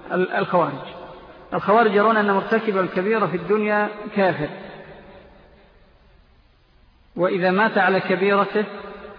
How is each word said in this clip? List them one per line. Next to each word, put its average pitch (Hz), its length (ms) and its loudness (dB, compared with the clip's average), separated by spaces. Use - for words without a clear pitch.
ال-، 180 200 0
الخوارج. 160 540 0
الخوارج 202 400 4
يرون 214 240 4
أن 208 140 2
مرتكب 196 460 0
الكبيرة 190 480 0
في 170 120 -4
الدنيا 208 520 0
كافر، 170 340 0
وإذا 185 360 2
مات 214 260 2
على 185 220 4
كبيرته، 202 680 0